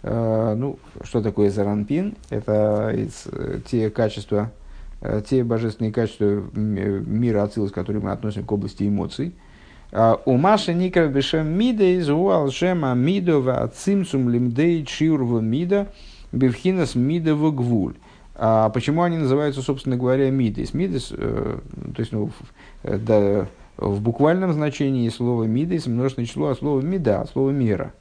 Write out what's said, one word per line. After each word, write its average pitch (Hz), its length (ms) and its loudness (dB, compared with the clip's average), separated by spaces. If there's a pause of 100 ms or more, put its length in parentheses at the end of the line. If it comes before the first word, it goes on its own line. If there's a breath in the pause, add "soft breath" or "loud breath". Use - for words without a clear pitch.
Э, 110 520 0
ну, 135 220 -4 (260)
что 113 200 -2
такое 104 260 2
Зеранпин? 104 680 -2 (140)
Это 107 680 0
из, 110 300 -6
э, - 400 -8
те 110 240 0
качества, 107 600 -2 (500 soft breath)
э, 104 260 -4
те 131 160 2
божественные 113 480 -2
качества 107 340 -2
м-, 104 520 -2
э, 98 260 -2
мира 107 380 0
Ацилус, 101 300 -2
которые 101 320 -4
мы 98 80 -2
относим 101 320 -6
к - 80 -6
области 101 360 -2
эмоций. 104 460 -4 (600 loud breath)
А, 113 300 4
у 127 140 2
Маши 190 360 2
Никра 180 340 2
Бешем 143 400 0
Мидейс, 185 600 2
у 165 220 2
Алшема 160 640 2
Мидо, 160 480 2
ва 127 220 0
Ацимцум 139 680 0
Лимдей, 127 560 2
Чиур 151 400 0
Ва 120 140 2
Мида, 175 500 0 (420 loud breath)
Бевхинас 131 640 0
Мида 156 400 2
Ва 156 160 2
Гвуль. 120 440 0 (400 loud breath)
А 110 340 4
почему 143 320 0
они 170 160 2
называются, 139 440 0
собственно 135 360 -2
говоря, 131 320 2
Мидейс? 117 440 0
Мидейс, 165 380 -2
э, 113 480 -4 (340)
то - 60 -8
есть, 113 140 -4
ну, 107 140 -2
в, - 60 -10 (500 loud breath)
э, 101 140 -2
да, 104 500 4 (280 soft breath)
в 101 240 -2
буквальном 156 540 2
значении 135 560 0
слова 120 340 0
Мидейс 135 440 0
множественное 123 380 -2
число 147 220 -4
от 131 120 -2
слова 139 200 0
Мида, 147 400 0
от - 100 -6
слова 135 200 0
мера. 117 520 0